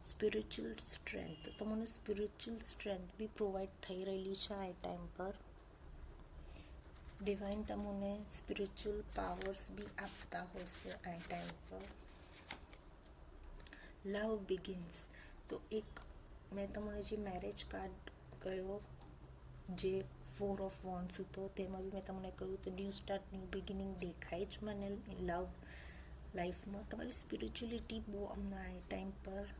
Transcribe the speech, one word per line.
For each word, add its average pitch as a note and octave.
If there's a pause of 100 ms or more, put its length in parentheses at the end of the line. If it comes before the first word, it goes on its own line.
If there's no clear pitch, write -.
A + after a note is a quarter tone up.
સ્પિરિચ્યુઅલ G#3+
સ્ટ્રેન્થ, -
તમને A3
સ્પિરિચ્યુઅલ G#3+
સ્ટ્રેન્થ F#3
બી A3
પ્રોવાઈડ G3
થઈ F#3
રહેલી F#3+
છે -
આ G3
ટાઈમ F3 (120)
પર. F#3+ (1900)
ડિવાઇન G3+
તમને G3+
સ્પિરિચ્યુઅલ G#3 (120)
પાવર્સ F#3+
બી G3+
આપતા F3+
હશે F3+
આ F3
ટાઈમ F3 (220)
પર. F#3+ (2250)
લવ G#3
બિગિન્સ, F3+ (420)
તો - (120)
એક G#3+ (720)
મેં G3
તમને G#3
જે G#3+
મેરેજ G3
કાર્ડ F#3+ (300)
કહ્યો, F#3+ (880)
જે F#3+ (340)
ફોર G3
ઓફ F#3+
વોન્ડ્સ F3+
હતો, F#3+
તેમાં F#3+
બી F#3+
મેં F#3+
તમને F#3+
કહ્યું F#3+
તો F#3+
ન્યૂ G3
સ્ટાર્ટ, G3
ન્યૂ F#3+
બિગિનિંગ F#3+
દેખાય F3+
જ G#3
મને G3+ (220)
લવ F3+ (880)
લાઈફમાં. G3
તમારી A#3+
સ્પિરિચ્યુઅલિટી A3+
બહુ G#3
હમણાં G3
આ F#3 (100)
ટાઈમ F#3+
પર G3 (120)